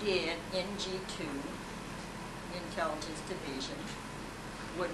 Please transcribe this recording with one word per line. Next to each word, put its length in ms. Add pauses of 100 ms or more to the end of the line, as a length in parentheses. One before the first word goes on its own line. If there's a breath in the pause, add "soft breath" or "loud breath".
did 320 (160)
in 140 (120)
G 120 (260)
two, 240 (1300)
Intelligence 600
Division, 500 (1000)
would 160